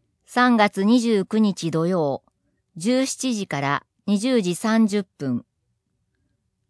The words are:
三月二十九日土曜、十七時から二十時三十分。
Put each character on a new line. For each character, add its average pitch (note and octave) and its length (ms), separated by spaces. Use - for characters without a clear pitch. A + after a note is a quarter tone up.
三 B3 300
月 G3+ 300
二 A#3+ 160
十 A3 240
九 G#3+ 140
日 F#3+ 320
土 D#3+ 160
曜、 D#3+ 360
十 B3 280
七 C4 300
時 G3 120
か D3 120
ら C#3 260
二 G3+ 120
十 A#3+ 220
時 F3+ 160
三 A3 320
十 G3+ 160
分。 B2+ 420